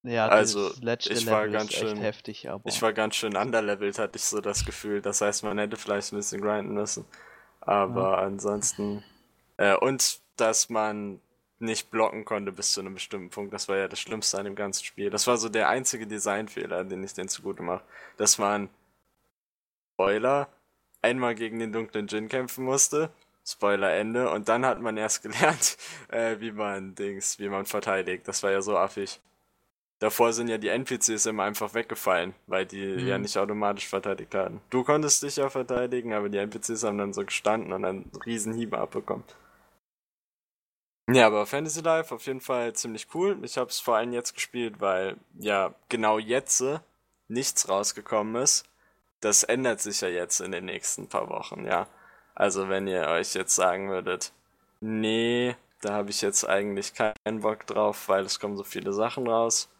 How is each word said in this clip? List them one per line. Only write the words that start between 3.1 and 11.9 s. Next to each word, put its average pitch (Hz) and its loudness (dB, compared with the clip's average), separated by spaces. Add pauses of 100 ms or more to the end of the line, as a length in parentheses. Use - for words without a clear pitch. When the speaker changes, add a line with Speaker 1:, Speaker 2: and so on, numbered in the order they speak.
Speaker 2:
schön 104 -2
underlevelt, 104 0
hatte 107 -2
ich - -4
so 104 0
das 101 -2
Gefühl. 104 -4
Das 101 -2
heißt, 104 2
man 104 -2
hätte 104 -2
vielleicht 101 -4
ein 104 -6
bisschen 101 -4
grinden 104 -2
müssen. 104 -4 (560)
Aber 95 2
Speaker 1:
Ja. - -
Speaker 2:
ansonsten, 101 -2 (520)
äh, 101 6
und - 2 (160)
dass 110 2
man 104 -2 (400)
nicht 113 -4